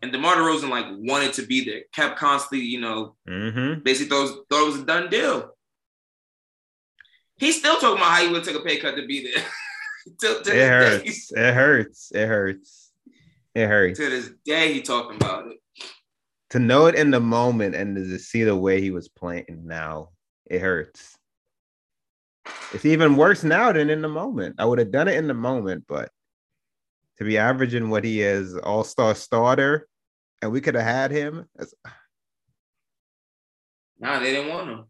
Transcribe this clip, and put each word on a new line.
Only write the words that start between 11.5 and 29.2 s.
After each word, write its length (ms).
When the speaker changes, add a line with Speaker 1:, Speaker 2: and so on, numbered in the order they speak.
Speaker 2:
hurts. 600
It 140
hurts. 640
It 140
hurts. 320
Speaker 1:
To 100
this 220
day, 280
he 80
talking 360
about 300
it. 100
Speaker 2:
To 80
know 280
it 80
in 160
the 80
moment 560
and 200
to 240
see 240
the 120
way 260
he 100
was 160
playing 580
now, 440
it 100
hurts. 580
It's 120
even 300
worse 280
now 280
than 180
in 120
the 80
moment. 480
I 80
would 140
have 120
done 160
it 80
in 120
the 60
moment, 540
but 220
to 60
be 140
averaging 520
what 140
he 180
is, 360
all-star 580
starter, 720